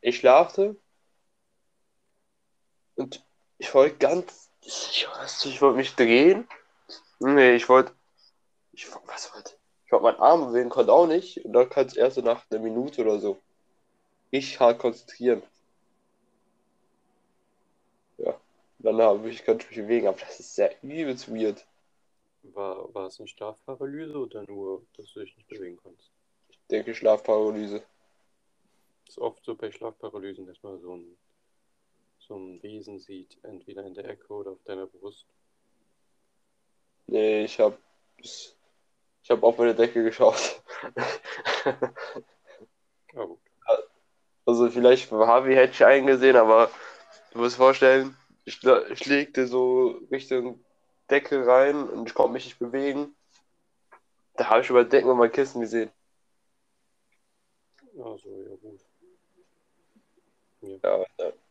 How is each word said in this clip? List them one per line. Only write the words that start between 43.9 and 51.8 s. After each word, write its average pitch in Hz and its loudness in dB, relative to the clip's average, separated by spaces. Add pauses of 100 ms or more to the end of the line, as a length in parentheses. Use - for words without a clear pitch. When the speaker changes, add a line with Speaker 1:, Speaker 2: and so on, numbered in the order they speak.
Speaker 1:
Also 120 4
vielleicht 123 4
Harvey 117 4
hätte 127 6
ich - 4
eingesehen, 135 6
aber 110 6 (640)
du - -14
musst 120 -2
dir 127 -16
vorstellen, 131 4 (280)
ich - -16
schla-, - 2
ich - -12
legte 139 -2
so 127 0 (100)
Richtung 127 -8 (500)
Decke 139 0
rein 135 2